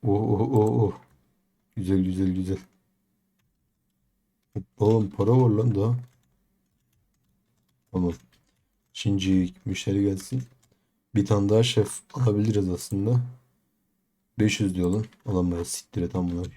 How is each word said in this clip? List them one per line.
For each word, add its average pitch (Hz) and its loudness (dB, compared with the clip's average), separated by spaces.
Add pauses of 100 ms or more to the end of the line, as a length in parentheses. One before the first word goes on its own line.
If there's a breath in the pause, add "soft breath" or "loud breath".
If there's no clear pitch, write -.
Oh, 107 0
oh, - -
oh, 117 2
oh. 98 0 (840)
Güzel, 92 0
güzel, 92 0
güzel. 92 -4 (2250)
Oğlum 107 2
para 104 0
var 123 6
lan 107 2
daha. 110 0 (2000)
Tamam. 90 0 (800)
Şimdi 95 0 (120)
müşteri 98 -2
gelsin. 101 -2 (720)
Bir 104 2
tane 101 2
daha 107 6
şef - 0 (140)
alabiliriz 104 0
aslında. 101 -2 (1160)
Beş 107 2
yüz 95 -2
diyor 90 0
lan. 110 -2 (220)
Alamayız. 90 -2
Siktir - -8
et 87 -6
amına. 87 -4 (140)